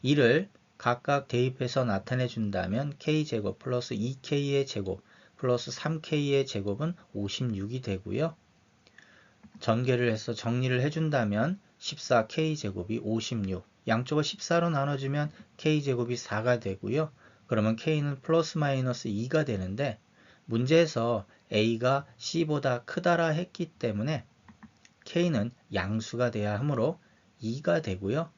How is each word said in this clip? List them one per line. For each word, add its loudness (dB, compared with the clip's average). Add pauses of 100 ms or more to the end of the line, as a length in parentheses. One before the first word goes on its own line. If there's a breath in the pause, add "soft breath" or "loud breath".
이를 4 (280)
각각 0
대입해서 0
나타내 0
준다면 -2
K 0
제곱 -4
플러스 -4
이 -4
K의 0
제곱 -6 (360 loud breath)
플러스 0
삼 -4
K의 2
제곱은 -2 (200 loud breath)
오십육이 -4
되고요. -2 (1200 loud breath)
전개를 2
해서 -4
정리를 0
해준다면 0 (180)
십사 0
K 0
제곱이 -4
오십육, -2 (220)
양쪽을 0
십사로 0
나눠주면 -2 (260 loud breath)
K 2
제곱이 0
사가 0
되고요. -2 (360 loud breath)
그러면 2
K는 0
플러스 2
마이너스 0
이가 0
되는데, -4 (460 soft breath)
문제에서 2 (260 soft breath)
A가 2 (120 loud breath)
C보다 0
크다라 0
했기 -2
때문에 -4 (800)
K는 2 (220)
양수가 0
돼야 0
하므로 0 (400 soft breath)
이가 0
되고요. -2